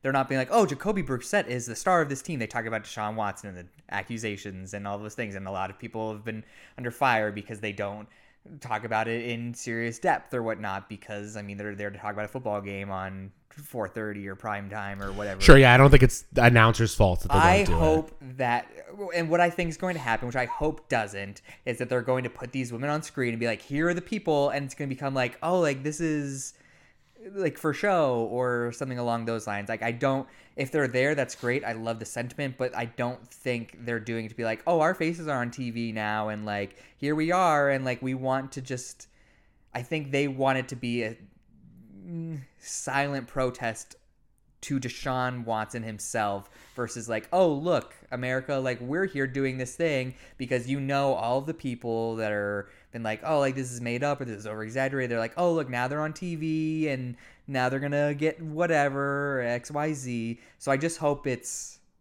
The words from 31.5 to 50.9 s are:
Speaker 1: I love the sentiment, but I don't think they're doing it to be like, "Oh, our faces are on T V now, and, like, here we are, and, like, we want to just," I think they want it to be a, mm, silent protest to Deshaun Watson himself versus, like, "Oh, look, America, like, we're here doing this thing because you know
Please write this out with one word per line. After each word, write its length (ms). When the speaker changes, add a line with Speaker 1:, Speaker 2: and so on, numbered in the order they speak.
Speaker 1:
I 100
love 260
the 60
sentiment, 520
but 180
I 100
don't 420
think 580
they're 140
doing 260
it 40
to 60
be 100
like, 200
"Oh, 140
our 160
faces 320
are 140
on 100
T 200
V 200
now, 380
and, 160
like, 320
here 200
we 180
are, 360
and, 140
like, 180
we 120
want 400
to 80
just," 460
I 80
think 300
they 180
want 280
it 120
to 60
be 280
a, 140
mm, 320
silent 680
protest 680
to 180
Deshaun 680
Watson 360
himself 680
versus, 340
like, 240
"Oh, 180
look, 440
America, 440
like, 260
we're 240
here 200
doing 320
this 180
thing 380
because 300
you 120
know 340